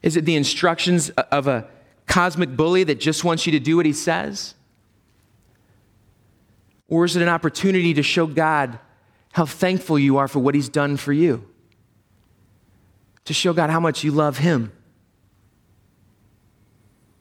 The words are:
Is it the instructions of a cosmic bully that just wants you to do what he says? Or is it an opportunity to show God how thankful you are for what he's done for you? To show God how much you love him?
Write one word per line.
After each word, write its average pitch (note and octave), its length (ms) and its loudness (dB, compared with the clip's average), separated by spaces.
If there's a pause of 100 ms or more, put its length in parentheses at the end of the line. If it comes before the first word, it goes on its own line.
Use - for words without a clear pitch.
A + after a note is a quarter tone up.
Is E3+ 160 0
it D#3+ 80 0
the E3 100 2
instructions E3 760 0
of C#3 360 -2
a B2 220 -2 (380)
cosmic E3+ 500 0
bully F3 260 2
that D3 160 -2
just D#3 240 -2
wants E3 220 0
you E3 80 2
to D3+ 60 2
do D#3 180 0
what E3+ 80 2
he D3+ 80 2
says? E3+ 640 -6 (2250)
Or E3 160 2
is D#3+ 100 -2
it F3 60 2
an E3+ 80 2
opportunity E3+ 640 0
to C#3+ 100 2
show E3 240 0
God D3 520 0 (520)
how E3 140 0
thankful F3+ 520 -2
you C#3 200 4
are C#3 100 2
for C#3+ 120 -2
what C3+ 140 0
he's C#3 160 0
done C#3+ 280 -2
for C#3+ 160 -4
you? D3 340 0 (1800)
To - 80 -8
show F3 200 0
God D#3 160 2
how D#3+ 100 0
much D#3+ 240 -2
you D3+ 80 0
love D3 260 0
him? C3+ 360 0 (2500)